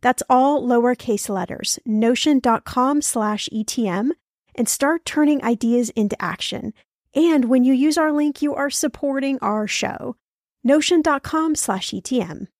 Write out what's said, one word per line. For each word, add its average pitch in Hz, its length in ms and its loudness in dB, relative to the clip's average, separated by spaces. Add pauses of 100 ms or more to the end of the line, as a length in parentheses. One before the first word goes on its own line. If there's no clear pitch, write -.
That's 254 280 0
all 269 320 4
lowercase 240 680 0
letters, - 560 -6
notion 240 540 2
dot 233 260 0
com 269 360 0
slash 214 520 -4
E 214 100 -4
T 220 240 -4
M, 196 240 -2 (420)
and 233 140 -2
start 311 380 -2
turning 294 360 2
ideas 233 500 0
into 208 300 -2
action. - 520 -8 (420)
And 302 300 4
when 247 180 4
you 262 80 4
use 285 260 2
our 311 140 2
link, 294 300 0
you 294 120 -2
are 277 160 -4
supporting 269 720 -2
our 208 280 -2
show, - 500 -6 (480)
notion 311 360 4
dot 294 220 0
com 311 320 0
slash - 380 -4
E 190 80 -8
T 254 200 -2
M. 165 280 -10 (100)